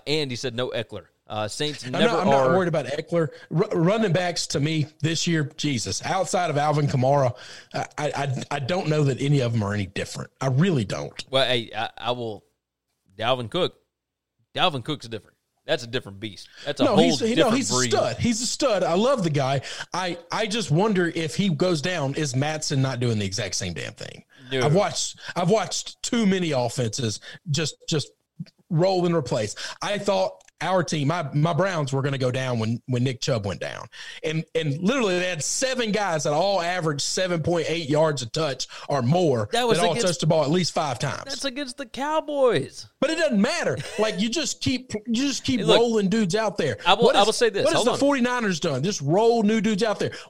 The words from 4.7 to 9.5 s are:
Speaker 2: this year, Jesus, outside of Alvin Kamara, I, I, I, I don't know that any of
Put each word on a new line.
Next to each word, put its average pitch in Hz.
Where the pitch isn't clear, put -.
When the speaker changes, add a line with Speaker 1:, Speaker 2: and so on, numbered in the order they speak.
Speaker 2:
this 156
year, 160
Jesus, 120
outside 180
of 143
Alvin 147
Kamara, 131
I, -
I, 147
I, 139
I 147
don't 170
know 151
that 131
any 143
of 120